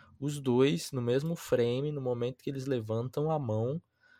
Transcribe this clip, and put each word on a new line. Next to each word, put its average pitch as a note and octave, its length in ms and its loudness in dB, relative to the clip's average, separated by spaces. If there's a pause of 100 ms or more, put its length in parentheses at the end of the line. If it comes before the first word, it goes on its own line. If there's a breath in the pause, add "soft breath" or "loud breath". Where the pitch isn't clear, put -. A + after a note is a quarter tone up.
(180 loud breath)
os D3 220 -4
dois C3+ 520 4
no C3 100 -2
mesmo C#3 340 0
frame, B2+ 560 0
no D3 80 -6
momento B2 420 -2
que - 80 -6
eles C3+ 160 -6
levantam B2+ 640 -2
a D#3 80 0
mão A#2+ 440 -2 (380 soft breath)